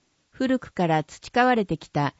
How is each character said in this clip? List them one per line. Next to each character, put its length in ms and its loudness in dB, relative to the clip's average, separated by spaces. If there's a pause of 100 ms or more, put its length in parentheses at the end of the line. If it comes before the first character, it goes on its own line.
(280)
古 320 -2
く 100 -18
か 160 -2
ら 160 2
培 420 -2
わ 120 4
れ 80 0
て 140 -4
き 100 -20
た 300 -2